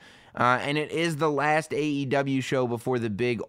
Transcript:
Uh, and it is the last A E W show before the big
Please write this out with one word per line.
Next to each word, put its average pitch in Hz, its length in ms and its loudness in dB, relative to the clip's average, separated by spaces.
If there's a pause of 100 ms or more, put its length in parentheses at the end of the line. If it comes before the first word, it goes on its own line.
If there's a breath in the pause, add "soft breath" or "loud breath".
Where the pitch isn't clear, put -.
(340 loud breath)
Uh, 123 280 4
and 143 160 -2
it 151 140 -4
is 165 240 0
the 151 140 2
last 151 440 0
A 143 80 0
E 143 240 -2
W 139 340 0
show 127 260 0
before 120 320 -2
the 117 120 -2
big 113 380 0